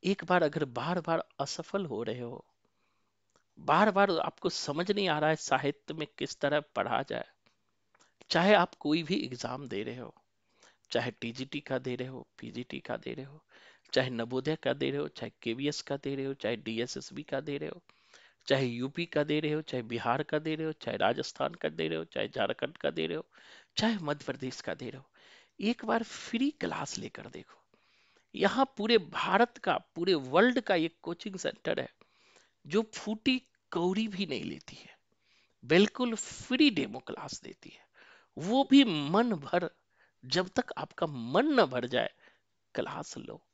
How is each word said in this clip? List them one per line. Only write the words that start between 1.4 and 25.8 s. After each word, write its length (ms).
हो 180
रहे 160
हो, 260
बार-बार 520
आपको 380
समझ 420
नहीं 180
आ 100
रहा 100
है 60
साहित्य 580
में 140
किस 220
तरह 200
पढ़ा 440
जाए, 280
चाहे 240
आप 220
कोई 280
भी 120
एग्जाम 520
दे 160
रहे 140
हो, 180
चाहे 200
टीजीटी 480
का 180
दे 180
रहे 120
हो, 200
पीजीटी 420
का 180
दे 160
रहे 120
हो, 200
चाहे 160
नवोदय 460
का 180
दे 180
रहे 80
हो, 80
चाहे 240
केवीएस 400
का 160
दे 180
रहे 100
हो, 80
चाहे 220
डीएसएसबी 680
का 160
दे 180
रहे 120
हो, 140
चाहे 180
यूपी 400
का 180
दे 160
रहे 120
हो, 100
चाहे 220
बिहार 400
का 160
दे 160
रहे 100
हो, 60
चाहे 260
राजस्थान 560
का 160
दे 180
रहे 100
हो, 80
चाहे 220
झारखंड 500
का 120
दे 180
रहे 100
हो, 80
चाहे 200
मध्य 280
प्रदेश 360
का 120
दे 160
रहे 100
हो, 100
एक 260